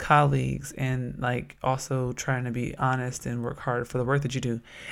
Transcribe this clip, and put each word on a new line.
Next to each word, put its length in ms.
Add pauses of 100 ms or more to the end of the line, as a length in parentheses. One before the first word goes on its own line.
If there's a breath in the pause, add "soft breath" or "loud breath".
colleagues 720
and, 460
like, 440
also 480
trying 320
to 80
be 260
honest 480
and 160
work 180
hard 280
for 100
the 60
work 200
that 120
you 60
do. 180 (320 loud breath)